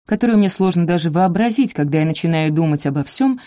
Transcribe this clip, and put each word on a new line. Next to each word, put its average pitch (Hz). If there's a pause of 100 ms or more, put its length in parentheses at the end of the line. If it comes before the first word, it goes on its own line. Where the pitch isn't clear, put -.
которую 220
мне 202
сложно 180
даже 170
вообразить, 196
когда 147
я 156
начинаю 156
думать 151
обо 143
всем, 262